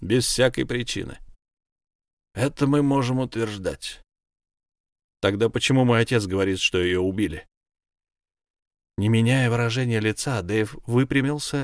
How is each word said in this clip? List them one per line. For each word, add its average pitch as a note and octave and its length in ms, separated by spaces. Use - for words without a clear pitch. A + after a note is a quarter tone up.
Без A#2 240
всякой B2 400
причины. B2 520
Это C#3 340
мы C#3+ 160
можем C3 360
утверждать. G#2 840
Тогда G2+ 260
почему C3 380
мой A#2 160
отец A2+ 240
говорит, F#2+ 340
что - 180
ее F2+ 240
убили? F#2+ 460
Не G#2 120
меняя A#2 400
выражения A#2 500
лица, G#2+ 440
Дэйв G#2+ 320
выпрямился, C3+ 800